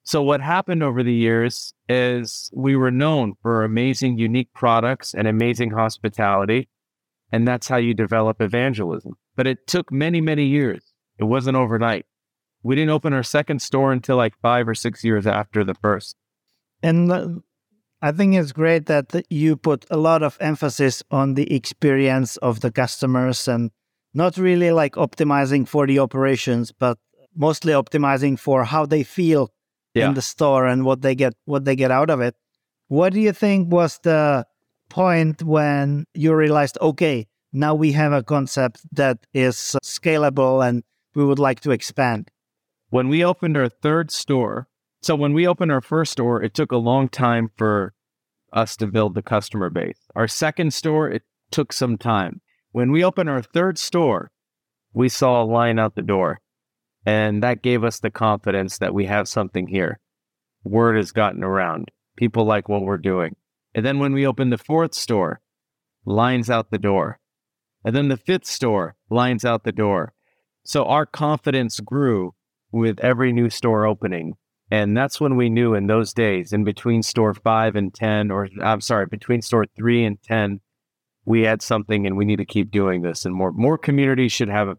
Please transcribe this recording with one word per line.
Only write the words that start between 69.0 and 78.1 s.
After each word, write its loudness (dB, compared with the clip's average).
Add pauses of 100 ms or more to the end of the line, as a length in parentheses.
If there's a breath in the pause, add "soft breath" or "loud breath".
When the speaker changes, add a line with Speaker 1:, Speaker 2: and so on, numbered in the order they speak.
Speaker 1:
lines 0
out -2
the -2
door. -2 (500)
So -2
our 0
confidence -2
grew -2 (380)
with 0
every 2
new 2
store 0
opening. -4 (340)
And 0
that's -2
when 2
we 2
knew 2
in 0
those 2
days, -2
in 0
between 0
store 0
five 0
and -2
ten, -2